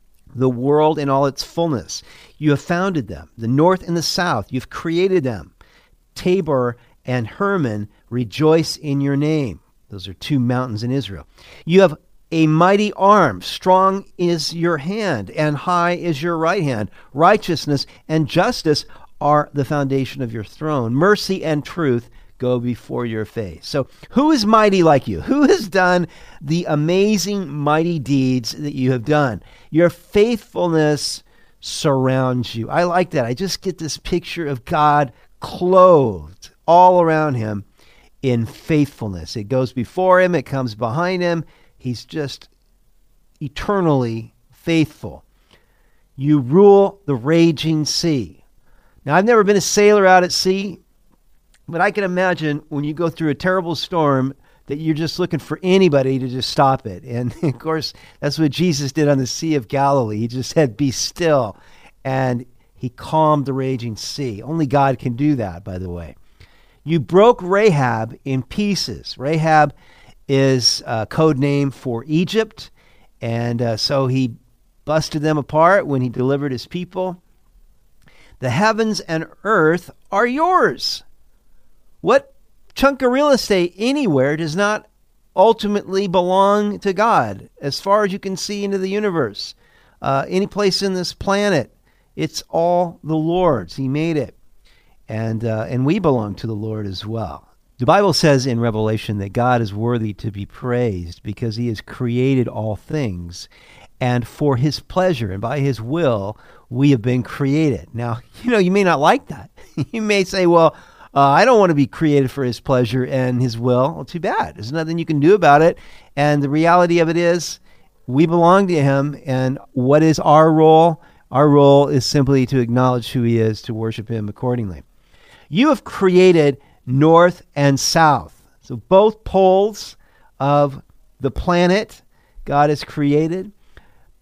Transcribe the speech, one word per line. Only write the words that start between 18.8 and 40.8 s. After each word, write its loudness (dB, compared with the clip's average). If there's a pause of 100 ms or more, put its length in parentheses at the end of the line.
are 0
the -4
foundation -4
of -8
your -10
throne. -4
Mercy 2
and -2
truth -2 (300)
go -2
before -6
your -6
face." -12
So -4 (240)
who 2
is 2
mighty 4
like 4
you? -6
Who 0
has 2
done 2 (340)
the -2
amazing, -2
mighty -2
deeds -2
that -10
you 0
have -4
done? -2 (280)
Your 2
faithfulness -2 (380)
surrounds -2
you. -8
I 0
like 0
that. -2
I -4
just -8
get -6
this -10
picture -6
of -8
God 2 (280)
clothed 2 (160)
all 6
around 0
him -6 (580)
in 0
faithfulness. -4
It -8
goes -2
before 2
him. 2
It -2
comes -6
behind -4